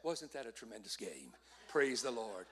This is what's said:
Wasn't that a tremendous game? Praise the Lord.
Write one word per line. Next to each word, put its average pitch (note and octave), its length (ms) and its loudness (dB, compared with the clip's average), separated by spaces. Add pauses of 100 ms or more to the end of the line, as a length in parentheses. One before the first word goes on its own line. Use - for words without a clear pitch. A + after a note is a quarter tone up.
Wasn't D#3 300 0
that C#3 120 -6
a A#2 60 -8
tremendous G#2+ 440 -8
game? D2 380 -8 (360)
Praise C3+ 320 6
the C3+ 100 2
Lord. A2 400 -4